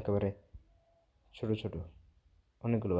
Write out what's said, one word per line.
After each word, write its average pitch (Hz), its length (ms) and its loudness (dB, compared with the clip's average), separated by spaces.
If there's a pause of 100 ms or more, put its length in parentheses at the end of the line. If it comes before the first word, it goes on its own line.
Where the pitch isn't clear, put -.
একেবারে 101 300 2 (1040)
ছোট 110 160 -2 (120)
ছোট, - 120 -6 (920)
অনেকগুলো 107 360 2